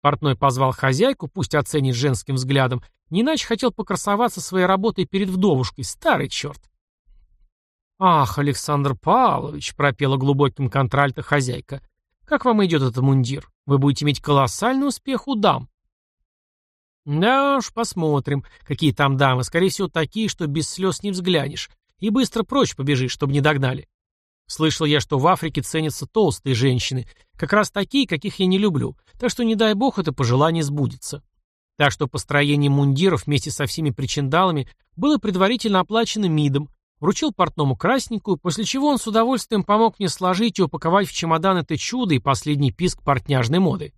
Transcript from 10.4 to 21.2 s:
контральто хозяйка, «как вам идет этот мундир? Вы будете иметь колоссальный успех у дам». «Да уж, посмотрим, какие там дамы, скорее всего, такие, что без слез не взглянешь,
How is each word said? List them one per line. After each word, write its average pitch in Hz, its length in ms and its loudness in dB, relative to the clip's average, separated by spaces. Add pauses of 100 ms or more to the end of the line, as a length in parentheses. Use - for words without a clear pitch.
контральто 139 520 0
хозяйка, 131 600 -4 (440)
«как - 180 -2
вам 214 220 4
идет 160 160 2
этот 127 160 0
мундир? 135 520 2 (160)
Вы 139 120 2
будете 143 260 2
иметь 147 160 0
колоссальный 208 680 2
успех - 400 -4
у 269 80 -2
дам». 156 340 0 (1400)
«Да 254 520 2
уж, - 140 -4
посмотрим, 151 720 -2 (220)
какие 147 260 0
там 139 240 2
дамы, 131 300 2
скорее 180 240 2
всего, 190 180 -2
такие, 196 400 -2
что 165 200 -4
без 143 220 -2
слез 185 320 -2
не 202 100 -4
взглянешь, 170 580 -2 (300)